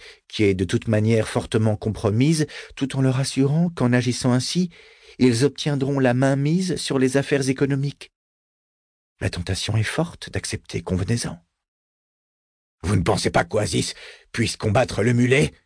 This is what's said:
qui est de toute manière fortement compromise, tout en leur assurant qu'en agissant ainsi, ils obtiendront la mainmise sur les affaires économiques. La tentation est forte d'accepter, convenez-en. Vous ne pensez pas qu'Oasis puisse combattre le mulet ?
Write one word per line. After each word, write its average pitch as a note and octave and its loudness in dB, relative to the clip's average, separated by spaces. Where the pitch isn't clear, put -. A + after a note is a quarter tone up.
qui - -2
est G2 6
de F#2 0
toute - -2
manière A2 2
fortement A2 0
compromise, A#2+ 0
tout C3+ -4
en C3+ 0
leur C3 2
assurant C#3 2
qu'en B2+ 0
agissant B2 2
ainsi, E3+ 0
ils B2 4
obtiendront C#3 0
la B2+ 4
mainmise C#3+ 0
sur - -2
les C3 2
affaires C3+ 0
économiques. C#3 -2
La G2 0
tentation F#2 -4
est A2 2
forte - -6
d'accepter, - -8
convenez-en. F#2 -4
Vous G2 0
ne F2 2
pensez F#2 0
pas - 2
qu'Oasis - -2
puisse - -2
combattre G#2+ 0
le A#2+ 2
mulet ? B2 2